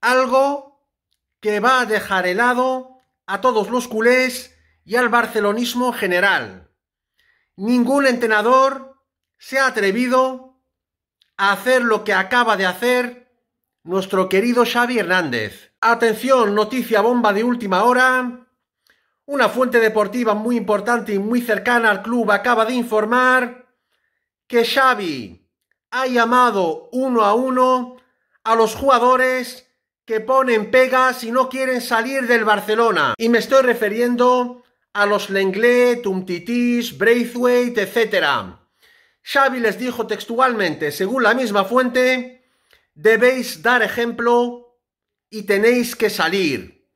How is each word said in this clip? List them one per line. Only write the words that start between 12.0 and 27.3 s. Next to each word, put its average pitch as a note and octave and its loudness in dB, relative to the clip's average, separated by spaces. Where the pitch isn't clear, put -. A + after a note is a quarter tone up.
que G#3+ -4
acaba G#3 0
de F#3+ 0
hacer A#3+ -2
nuestro F#3+ -2
querido A#3 2
Xavi A#3+ -2
Hernández. D#3+ -4
Atención, A#3 2
noticia A3 -2
bomba A#3 2
de G#3 0
última G#3+ 0
hora. B3 2
Una C#4 -2
fuente A#3+ 0
deportiva A3 0
muy A3+ -2
importante G#3+ -2
y G3 0
muy A3+ -2
cercana A#3 0
al G3 -2
club A3 -2
acaba A3+ 0
de B3 -4
informar A#3+ 0
que A#3 0
Xavi F#3 -2
ha B3+ -4
llamado A#3 0
uno B3+ 0
a G3+ 2